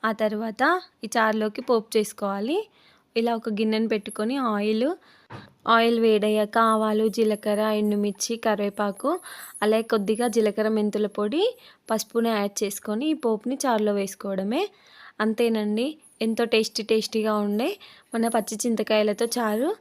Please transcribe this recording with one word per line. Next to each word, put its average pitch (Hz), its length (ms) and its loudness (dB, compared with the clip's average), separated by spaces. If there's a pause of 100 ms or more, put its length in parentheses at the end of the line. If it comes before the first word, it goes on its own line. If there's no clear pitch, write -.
ఆ 220 40 -2 (100)
తర్వాత 220 400 -2 (420)
ఈ 214 120 -8
చారులోకి 220 540 0
పోపు 220 260 2
చేసుకోవాలి. 208 640 -2 (600)
ఇలా 233 200 2
ఒక 226 180 -6
గిన్నెను 220 360 0
పెట్టుకొని 214 420 -4 (160)
ఆయిల్, 220 400 0 (840)
ఆయిల్ 233 300 4
వేడయ్యాక 214 540 2 (160)
ఆవాలు, 214 320 2 (100)
జీలకర్ర, 214 480 0 (160)
ఎండుమిర్చి, 208 540 0 (120)
కరివేపాకు, 202 640 -2 (540)
అలాగే 220 300 2
కొద్దిగా 220 320 0 (100)
జీలకర్ర 214 420 2
మెంతుల 208 300 0 (100)
పొడి, 214 240 0 (480)
పసుపుని 226 460 0
యాడ్ 202 260 -2
చేసుకొని 214 520 -4
ఈ - 20 0 (100)
పోపుని 226 380 -2
చారులో 214 360 2
వేసుకోవడమే. 196 640 -4 (600)
అంతేనండి, 220 640 0 (400)
ఎంతో 226 260 0
టేస్టీ 220 380 0
టేస్టీగా 220 420 0 (140)
ఉండే 214 220 0 (440)
మన 226 240 0
పచ్చి 214 260 -2
చింతకాయలతో 214 640 2 (100)
చారు 233 320 0 (120)